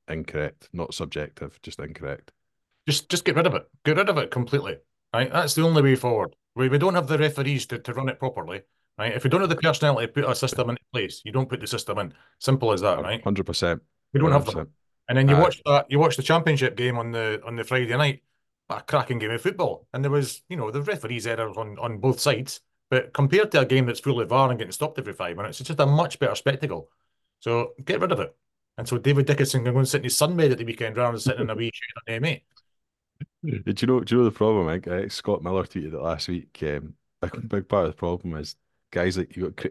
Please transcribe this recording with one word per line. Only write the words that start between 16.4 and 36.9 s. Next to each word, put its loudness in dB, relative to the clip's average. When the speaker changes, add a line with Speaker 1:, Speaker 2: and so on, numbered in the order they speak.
Speaker 2:
game 0
on -4
the, -2
on -10
the -4
Friday 0
night. 0
What -8
a -18
cracking 0
game -4
of -4
football. -2
And -2
there 0
was, 0
you -10
know, -4
the -4
referees' -6
errors -4
on, -10
on -6
both 0
sides. -2
But 0
compared 2
to 6
a 4
game 4
that's -4
full 0
of -2
var 4
and -2
getting -8
stopped -6
every -8
five -6
minutes, -8
it's -12
just 0
a 6
much 4
better 0
spectacle. -4
So -2
get 0
rid 2
of 0
it. -6
And -8
so 0
David 4
Dickinson 2
can 0
go 4
and 4
sit 0
in -8
his -2
sunbed 4
at -2
the -6
weekend -6
rather 2
than -6
sitting -2
in -4
a -4
wee -4
shade -14
on -18
the -6
M -4
eight. -2
Speaker 1:
Do -4
you -2
know, 4
do -2
you 6
know 8
the 4
problem? 2
I 0
think, -6
I -2
think -6
Scott -2
Miller -2
tweeted -10
it -8
last -4
week. -8
Um, -6